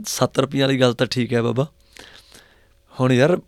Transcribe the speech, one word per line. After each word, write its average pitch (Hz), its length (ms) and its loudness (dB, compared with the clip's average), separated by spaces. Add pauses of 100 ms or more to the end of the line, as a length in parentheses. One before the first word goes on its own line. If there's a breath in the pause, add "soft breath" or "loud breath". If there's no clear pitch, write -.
ਸੱਤ - 320 -2
ਰੁਪਈਆਂ 135 280 0
ਵਾਲੀ 135 140 0
ਗੱਲ 123 140 2
ਤਾਂ 127 120 -2
ਠੀਕ 120 280 -4
ਹੈ 117 80 0
ਬਾਬਾ, 120 240 -2 (1300 loud breath)
ਹੁਣ 127 120 2
ਯਾਰ 156 360 4